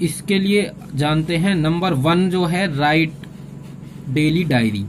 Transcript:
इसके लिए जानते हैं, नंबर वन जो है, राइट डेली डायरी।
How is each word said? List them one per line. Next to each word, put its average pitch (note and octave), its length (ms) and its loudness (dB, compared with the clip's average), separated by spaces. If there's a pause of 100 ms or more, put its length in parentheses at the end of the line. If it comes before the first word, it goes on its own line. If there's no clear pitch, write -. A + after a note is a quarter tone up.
इसके F3+ 380 0
लिए G3+ 320 2 (240)
जानते D#3 420 0
हैं, G3 180 2
नंबर E3+ 380 2
वन E3+ 360 2
जो F3+ 160 0
है, F3 200 0 (120)
राइट D#3 340 2 (1000)
डेली D#3 340 2
डायरी। A#2 460 0